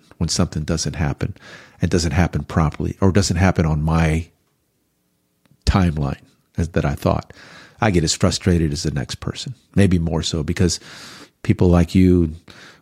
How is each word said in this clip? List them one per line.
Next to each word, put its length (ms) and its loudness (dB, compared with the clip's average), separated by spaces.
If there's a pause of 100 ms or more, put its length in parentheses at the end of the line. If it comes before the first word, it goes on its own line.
(180)
when 120 -4
something 340 -2
doesn't 320 -4
happen 400 -4 (460)
and 100 0
doesn't 220 0
happen 300 0
properly 580 -2
or 100 4
doesn't 260 0
happen 280 2
on 180 0
my 460 0 (1400)
timeline 560 0 (360)
as, 120 -2
that 160 -2
I 100 -2
thought. 380 -2 (480)
I 100 2
get 120 2
as 100 0
frustrated 580 0
as 120 -6
the 80 -4
next 240 -6
person, 400 -10 (200)
maybe 240 4
more 240 -2
so 200 -4
because 360 -2 (640)
people 260 2
like 260 4
you, 400 4 (460)